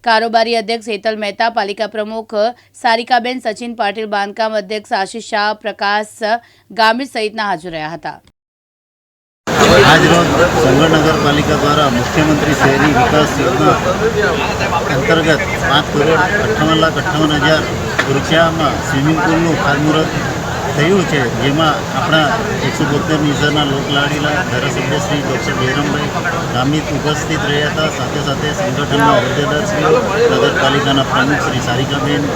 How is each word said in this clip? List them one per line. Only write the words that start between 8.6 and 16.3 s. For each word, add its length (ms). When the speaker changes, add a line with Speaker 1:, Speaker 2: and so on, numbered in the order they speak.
Speaker 2:
આજ 200
રોજ 200
સોનગઢ 340
નગરપાલિકા 580
દ્વારા 340
મુખ્યમંત્રી 640
શહેરી 340
વિકાસ 520
યોજના 380
અંતર્ગત 640
પાંચ 240
કરોડ 240
અઠ્ઠાવન 600